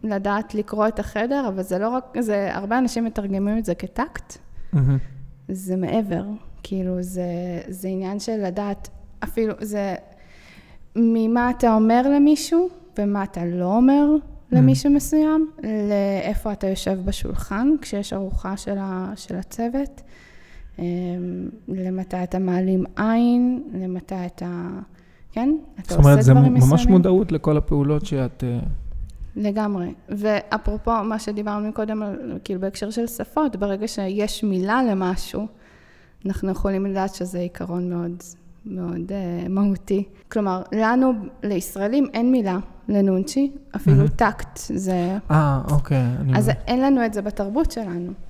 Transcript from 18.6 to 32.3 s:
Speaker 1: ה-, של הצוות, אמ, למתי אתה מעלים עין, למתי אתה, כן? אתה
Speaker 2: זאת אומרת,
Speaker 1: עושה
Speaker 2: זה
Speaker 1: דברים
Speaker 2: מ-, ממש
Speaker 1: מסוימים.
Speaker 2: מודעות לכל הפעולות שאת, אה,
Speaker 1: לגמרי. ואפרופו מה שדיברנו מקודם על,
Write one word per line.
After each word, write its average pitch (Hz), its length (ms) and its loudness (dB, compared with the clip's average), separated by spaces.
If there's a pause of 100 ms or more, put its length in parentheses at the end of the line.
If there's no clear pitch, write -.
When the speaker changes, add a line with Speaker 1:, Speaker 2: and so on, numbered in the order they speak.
Speaker 1:
ה-, 190 380 -6
של - 200 -10
הצוות, 240 680 -6 (760)
אמ, 175 60 -4 (840)
למתי 185 540 -4
אתה 180 160 -4
מעלים 185 460 2 (120)
עין, 240 680 2 (120)
למתי 185 400 -8 (120)
אתה, 175 420 -8 (640)
כן? 262 220 0 (200)
אתה - 80 -14 (120)
Speaker 2:
זאת - 40 4
אומרת, 143 200 10
Speaker 1:
עושה 131 40 4
Speaker 2:
זה 131 120 8
Speaker 1:
דברים 135 180 8
Speaker 2:
מ-, 127 40 4
ממש 127 60 8 (100)
Speaker 1:
מסוימים. - 200 6
Speaker 2:
מודעות 185 400 4
לכל 151 240 2
הפעולות 147 500 0
שאת, 131 400 -4
אה, 120 120 -4 (760)
Speaker 1:
לגמרי. 208 580 -2 (140)
ואפרופו 214 840 -2 (140)
מה 220 140 -4
שדיברנו 208 500 -4
מקודם 214 340 -4
על, 208 420 -8